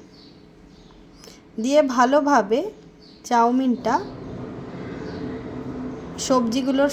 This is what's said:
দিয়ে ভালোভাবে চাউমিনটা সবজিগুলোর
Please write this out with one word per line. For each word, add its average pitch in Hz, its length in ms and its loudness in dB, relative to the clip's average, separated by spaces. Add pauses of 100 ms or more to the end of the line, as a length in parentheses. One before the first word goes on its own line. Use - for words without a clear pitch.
(1600)
দিয়ে 277 180 6
ভালোভাবে 262 800 4 (640)
চাউমিনটা 240 720 2 (2250)
সবজিগুলোর 262 720 0